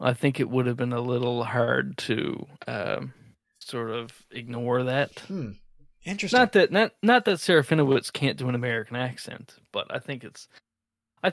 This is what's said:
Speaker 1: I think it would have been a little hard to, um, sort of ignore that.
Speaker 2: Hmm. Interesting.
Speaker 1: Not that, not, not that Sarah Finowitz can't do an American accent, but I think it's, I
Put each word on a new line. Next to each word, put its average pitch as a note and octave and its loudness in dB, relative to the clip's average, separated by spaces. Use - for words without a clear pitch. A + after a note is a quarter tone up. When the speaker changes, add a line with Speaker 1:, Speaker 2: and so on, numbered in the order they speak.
Speaker 1:
I B2+ 2
think C3+ 0
it C3+ 0
would B2+ 0
have B2 -2
been B2 -2
a A#2+ -2
little B2 -2
hard A#2+ 0
to, - -4
um, A2 -6
sort A#2 -8
of A#2 -8
ignore A#2+ -2
that. C3 -2
Speaker 2:
Hmm. D#3+ -6
Interesting. G3+ 0
Speaker 1:
Not B3 4
that, F3+ 6
not, G#3 2
not A#3 6
that F#3+ 2
Sarah E3 6
Finowitz C#3+ 2
can't C#3 -2
do B2+ -4
an B2 0
American A#2+ -4
accent, - -8
but G2+ -6
I B2 -4
think B2+ -10
it's, - -18
I F#3 4